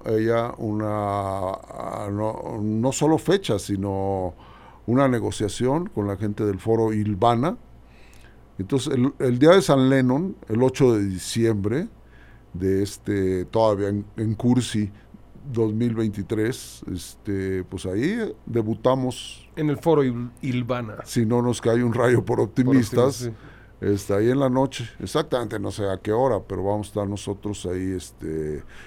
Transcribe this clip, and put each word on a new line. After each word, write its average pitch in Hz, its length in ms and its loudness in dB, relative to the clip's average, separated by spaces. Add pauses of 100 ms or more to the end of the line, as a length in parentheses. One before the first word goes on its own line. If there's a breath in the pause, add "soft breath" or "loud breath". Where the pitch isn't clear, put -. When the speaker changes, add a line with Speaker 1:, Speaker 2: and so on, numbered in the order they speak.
Speaker 1:
ella 117 520 2
una, 107 320 -2
ah, 101 1200 -4
no, 110 500 -4
no 110 300 0
solo 156 260 4
fecha, 165 400 2
sino 98 760 -2 (520 loud breath)
una 131 220 4
negociación 120 800 -2
con 101 200 -4
la 98 100 -4
gente 104 280 -4
del 98 140 -2
Foro 113 320 2
Ilvana. 113 640 2 (1000 soft breath)
Entonces, 135 360 -2
el, 127 260 2
el 123 200 2
día 156 120 10
de 190 100 8
San 131 280 4
Lennon, 135 460 2 (140)
el 113 120 2
ocho 127 320 4
de 104 120 2
diciembre 110 840 0 (640 soft breath)
de 95 320 2
este, 95 640 -2
todavía 104 420 2
en, 101 180 -4 (120)
en 110 180 -2
Cursi, 117 560 0 (600 loud breath)
dos 110 220 0
mil 117 220 0
veintitrés, 107 840 -4 (120)
este, 95 720 -6
pues 95 200 -10
ahí 156 480 -2 (120)
debutamos. 117 1080 -2
Speaker 2:
En 151 140 0
el 143 80 0
Foro 156 260 4
Il-, 120 260 -2 (120)
Ilvana. 123 640 -4
Speaker 1:
Si 117 200 0
no 120 160 2
nos 120 200 0
cae 120 220 2
un 117 100 2
rayo 120 300 4
por 120 160 0
optimistas, 123 540 2
Speaker 2:
Por 120 100 4
optimistas, 135 120 2 (640 loud breath)
sí. 95 120 -4
Speaker 1:
este, 101 200 -2
ahí 107 160 2
en 131 100 2
la 135 100 2
noche, 131 400 0 (100)
exactamente 113 600 -2
no 101 120 -4
sé 101 180 -4
a 95 80 -2
qué 104 140 -4
hora, 117 360 2
pero 92 160 -6
vamos 101 240 -2
a - 20 -16
estar 101 180 -4
nosotros 101 580 -8
ahí, 92 320 -4
este, 78 640 -8 (240 loud breath)